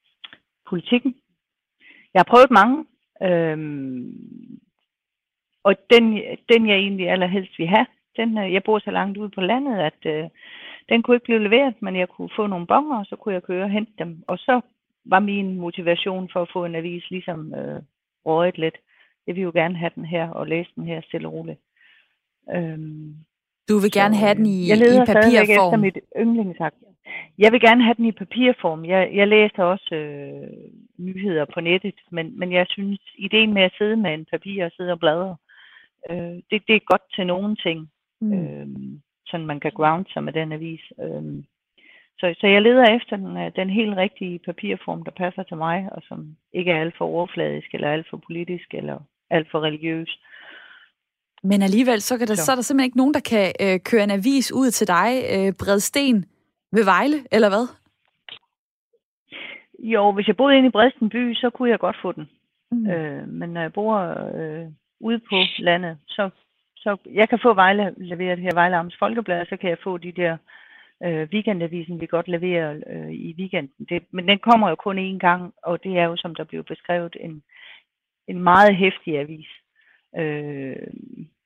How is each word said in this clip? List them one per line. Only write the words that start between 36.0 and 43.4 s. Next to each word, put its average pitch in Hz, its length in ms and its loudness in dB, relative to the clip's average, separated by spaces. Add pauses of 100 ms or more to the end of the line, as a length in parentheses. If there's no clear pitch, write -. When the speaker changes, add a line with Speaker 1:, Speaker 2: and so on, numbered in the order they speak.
Speaker 1:
øh, 170 240 -8 (160)
det, 214 160 0
det 220 100 4
er - 160 -4
godt 196 100 4 (140)
til 185 100 -4
nogle 196 300 -2
ting, 160 320 -6 (320)
Speaker 2:
Mm. 214 120 -2
Speaker 1:
øhm, 143 680 -8 (260)
sådan 165 200 -10
man 147 140 -8
kan 151 140 -4
ground 160 380 0
sig 151 120 -8
med 147 80 -8
den 160 200 -6
avis. 160 280 -12 (240)
Øhm, 151 400 -10 (720)
så, 175 220 -2
så 214 60 0
jeg 202 160 6
leder 247 220 8
efter 220 320 4
den, 180 200 -8
øh, 170 200 -6